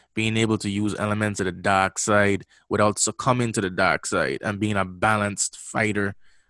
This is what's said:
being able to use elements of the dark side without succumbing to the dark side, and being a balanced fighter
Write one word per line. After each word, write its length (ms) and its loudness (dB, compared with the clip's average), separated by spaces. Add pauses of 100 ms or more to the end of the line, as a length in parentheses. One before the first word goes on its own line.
(140)
being 240 0
able 220 2
to 100 -4
use 280 0
elements 440 -2
of 40 0
the 60 -2
dark 480 0
side 460 2 (240)
without 300 2
succumbing 520 0
to 100 -2
the 80 -2
dark 360 0
side, 360 0
and 200 -4
being 160 0
a 80 0
balanced 720 -2
fighter 580 -2 (340)